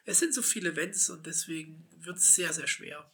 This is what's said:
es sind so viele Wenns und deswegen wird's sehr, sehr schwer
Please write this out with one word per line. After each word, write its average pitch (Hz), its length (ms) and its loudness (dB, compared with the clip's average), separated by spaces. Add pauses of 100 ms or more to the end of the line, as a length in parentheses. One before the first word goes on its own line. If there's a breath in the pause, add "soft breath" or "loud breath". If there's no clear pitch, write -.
es 196 160 2
sind 330 140 2
so 262 80 -2
viele 180 340 0
Wenns 180 340 0
und 160 160 -14
deswegen 160 600 -8 (120)
wird's 175 360 4
sehr, 175 180 2
sehr 156 160 -4
schwer - 460 -6